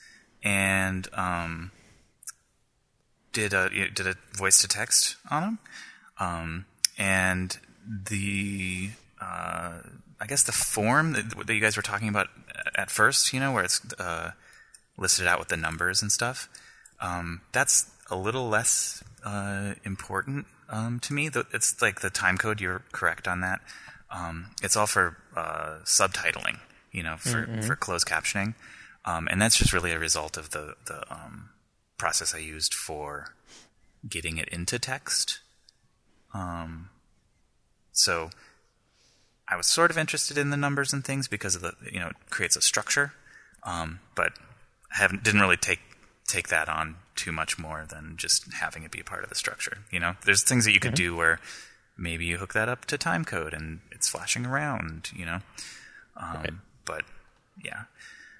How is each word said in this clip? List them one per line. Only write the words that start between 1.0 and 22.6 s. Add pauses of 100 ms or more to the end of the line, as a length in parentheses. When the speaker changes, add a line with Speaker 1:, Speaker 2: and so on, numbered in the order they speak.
Speaker 1:
um, (1600)
did
a, (220)
did
a (180)
voice
to
text (140)
on
'em. (600)
Um, (320)
and (320)
the, (320)
uh, (380)
I
guess
the
form
that,
that
you
guys
were
talking
about (480)
at
first,
you
know,
where
it's, (180)
uh, (640)
listed
out
with
the
numbers
and
stuff, (520)
um, (100)
that's (180)
a
little
less, (200)
uh,
important, (200)
um,
to
me.
The,
it's
like
the
time
code,
you're